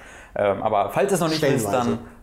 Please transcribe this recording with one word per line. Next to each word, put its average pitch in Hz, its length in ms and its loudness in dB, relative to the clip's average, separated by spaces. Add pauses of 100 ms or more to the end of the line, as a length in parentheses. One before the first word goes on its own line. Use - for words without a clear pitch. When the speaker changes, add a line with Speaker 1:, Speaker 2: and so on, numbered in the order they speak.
(360)
Speaker 1:
Ähm, 101 280 0
aber 101 260 2
falls 190 220 0
ihr 196 40 2
es 165 60 2
noch 170 80 2
nicht 156 140 -2
wisst, 123 240 2
Speaker 2:
Stellenweise. 120 240 0
Speaker 1:
dann 113 80 -4 (240)